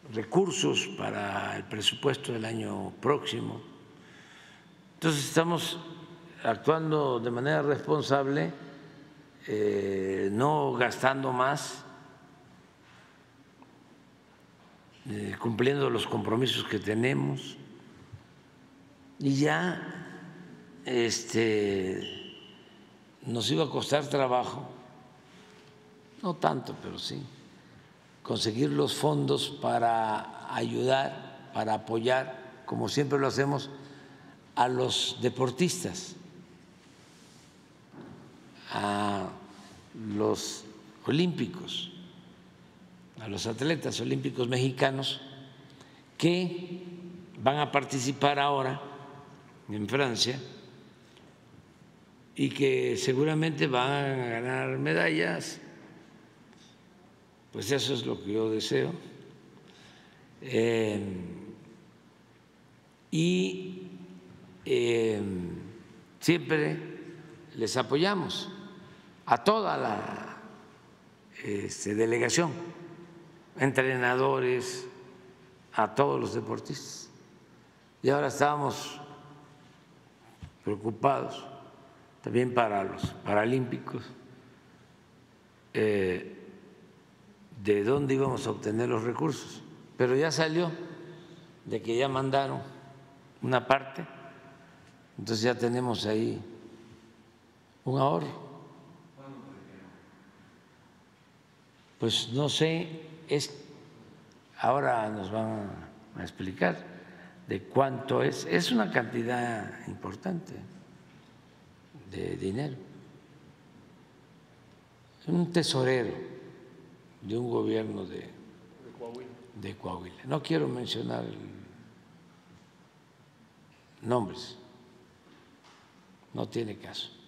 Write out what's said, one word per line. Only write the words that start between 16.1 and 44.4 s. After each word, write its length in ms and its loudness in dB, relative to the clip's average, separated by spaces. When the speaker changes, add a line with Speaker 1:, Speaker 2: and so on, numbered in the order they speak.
Speaker 1:
que 140 0
tenemos. 760 0
Y 160 4
ya, 640 2
este, 1500 2
nos 260 0
iba 140 4
a 40 -4
costar 380 0
trabajo, 600 2
no 140 -2
tanto, 460 0
pero 160 -8
sí, 240 -6
conseguir 480 0
los 240 2
fondos 540 2
para 1040 0
ayudar, 1000 0
para 220 0
apoyar, 920 0
como 240 -2
siempre 300 2
lo 80 4
hacemos, 420 0
a 120 6
los 540 0
deportistas, 920 0
a 580 0
los 500 0
olímpicos, 840 0
a 80 -10
los 200 -4
atletas 540 0
olímpicos 460 -2